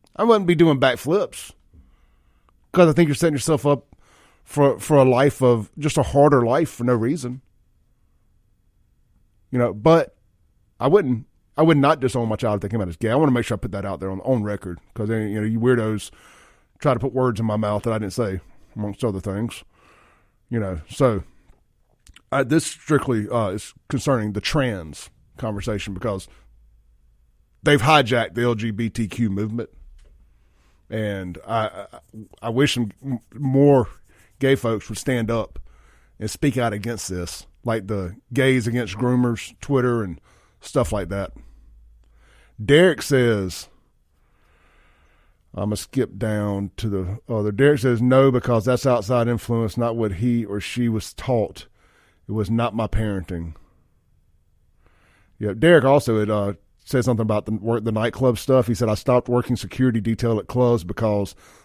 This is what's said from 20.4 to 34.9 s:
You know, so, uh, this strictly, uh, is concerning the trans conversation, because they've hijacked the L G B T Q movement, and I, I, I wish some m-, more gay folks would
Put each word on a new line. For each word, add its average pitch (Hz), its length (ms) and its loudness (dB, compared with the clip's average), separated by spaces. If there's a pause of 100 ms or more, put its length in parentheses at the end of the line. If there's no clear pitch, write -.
You 120 100 -4
know, 95 300 -6
so, 117 360 0 (1040)
uh, 135 120 0
this 143 220 2
strictly, 120 640 -2
uh, 113 200 -2
is 101 260 -8 (120)
concerning 117 460 -2
the 98 80 -4
trans 101 720 -4 (260)
conversation, 104 560 -6
because 95 340 -6 (1300)
they've 147 200 2
hijacked 123 520 2
the 113 80 -2
L 120 140 2
G 110 160 -6
B 107 180 -4
T 113 180 -6
Q 110 220 -2
movement, 107 400 -6 (1200)
and 98 560 -6
I, 110 220 -2
I, 98 320 -14 (440)
I 113 60 -6
wish 131 260 0
some 117 160 -4 (120)
m-, 135 160 -6 (140)
more 135 560 4 (500)
gay 135 160 4
folks 113 320 -4
would 101 100 -8